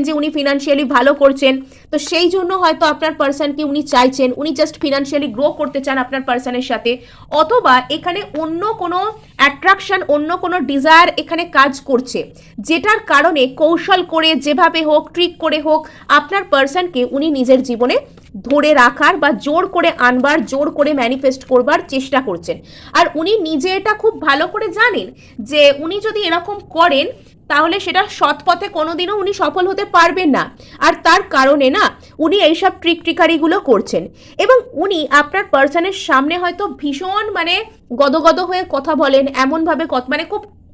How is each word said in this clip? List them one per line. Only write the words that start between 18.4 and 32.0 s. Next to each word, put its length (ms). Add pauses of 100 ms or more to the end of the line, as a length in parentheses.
ধরে 220 (100)
রাখার 320 (100)
বা 60 (160)
জোর 180 (120)
করে 140 (180)
আনবার, 300 (140)
জোর 160 (100)
করে 140 (100)
ম্যানিফেস্ট 400 (100)
করবার 280 (140)
চেষ্টা 340
করছেন। 300 (420)
আর 60 (140)
উনি 140 (140)
নিজে 220 (100)
এটা 220
খুব 120 (140)
ভালো 260
করে 140 (120)
জানেন 280 (420)
যে 120 (220)
উনি 220
যদি 140 (100)
এরকম 280 (200)
করেন 280 (460)
তাহলে 240 (100)
সেটা 160 (160)
সৎ 200 (100)
পথে 200 (100)
কোনোদিনও 440
উনি 200
সফল 300
হতে 140 (100)
পারবেন 420
না, 60 (420)
আর 80 (120)
তার 160 (140)
কারণে 320 (100)
না 60 (420)